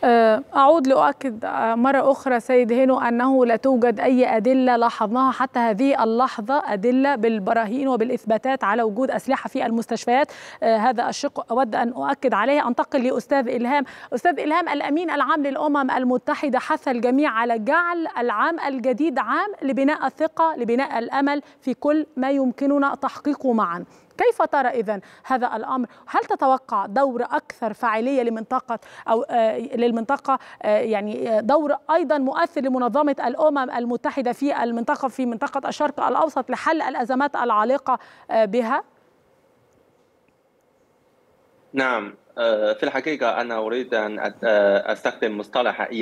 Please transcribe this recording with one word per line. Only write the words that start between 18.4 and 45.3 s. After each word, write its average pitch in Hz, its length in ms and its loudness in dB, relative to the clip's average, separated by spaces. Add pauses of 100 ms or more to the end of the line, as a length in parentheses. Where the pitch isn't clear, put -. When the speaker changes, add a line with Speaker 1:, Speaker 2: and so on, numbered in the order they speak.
Speaker 1:
الجديد 262 580 -2
عام 294 340 -2 (100)
لبناء 277 440 0
الثقة، 311 500 0
لبناء 240 420 0
الأمل 277 440 -2 (180)
في 254 140 -4
كل 302 320 0 (100)
ما 262 140 -2
يمكننا 277 640 0
تحقيقه 269 580 -4
معاً. 180 320 0 (340)
كيف 453 240 2
ترى 285 260 2
إذن 214 320 -4 (240)
هذا 240 320 -2
الأمر؟ 240 300 -4 (200)
هل 359 140 0
تتوقع 262 680 0
دور 240 360 0
أكثر 240 500 -6
فاعلية 240 500 0
لمنطقة 233 560 -4 (300)
أو، 233 140 2
آه، 226 360 0
للمنطقة، 240 800 -2 (240)
آه، 214 160 2
يعني، 220 600 -2
آه، - 20 2
دور 285 340 2 (160)
أيضًا 311 280 2
مؤثر 302 420 -2
لمنظمة 262 560 0 (100)
الأمم 269 440 0
المتحدة 240 600 -4
في 277 300 -2
المنطقة، 240 460 -2
في 254 180 -4
منطقة 269 420 -6
الشرق 285 320 -2
الأوسط 277 500 0
لحل 302 320 0
الأزمات 269 540 -2
العالقة، 240 600 0 (320)
آه، 226 140 4
بها؟ 233 380 -2 (3000)
Speaker 2:
نعم، 123 420 -2 (240)
آه، 107 340 2
في - 100 -4
الحقيقة 131 580 -2
أنا 120 180 -4
أريد 120 360 -2
أن 107 240 -2
أت-، - 260 -6
آه، 104 480 4
أستخدم 107 460 -4